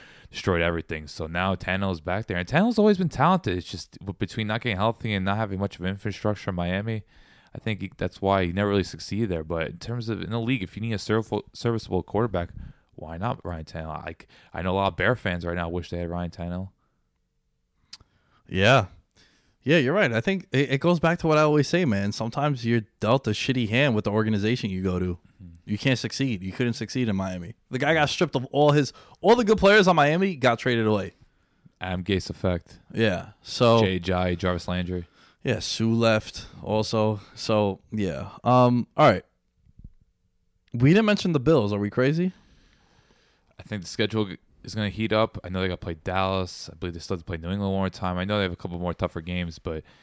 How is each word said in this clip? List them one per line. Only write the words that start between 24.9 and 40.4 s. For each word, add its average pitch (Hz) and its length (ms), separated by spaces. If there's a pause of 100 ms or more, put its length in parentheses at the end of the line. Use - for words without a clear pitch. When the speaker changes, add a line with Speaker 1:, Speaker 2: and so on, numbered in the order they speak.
Speaker 2:
to. 90 180 (260)
Speaker 1:
Mm-hmm. 85 120 (100)
Speaker 2:
You 104 140
can't 131 180
succeed. 117 460
You 95 80
couldn't 120 220
succeed 117 360
in 98 60
Miami. 95 400 (160)
The 127 80
guy 151 160
got 147 140
stripped - 260
of 127 160
all 147 200
his, 139 220 (280)
all 208 140
the 247 80
good 208 140
players 196 300
on 180 80
Miami 160 400
got 120 240
traded 117 260
away. 101 280 (680)
Speaker 1:
Adam 90 220
Gase 95 260
effect. - 500 (140)
Speaker 2:
Yeah. 104 360 (120)
So 117 400
Speaker 1:
Jay 95 180
Ajayi, 90 380
Jarvis 90 300
Landry. 90 400 (360)
Speaker 2:
Yeah, 127 160
Sue 113 340
left 113 520 (180)
also. 107 560 (140)
So, 107 460 (120)
yeah. 90 380 (140)
Um, 123 520
all 143 140
right. 90 160 (1500)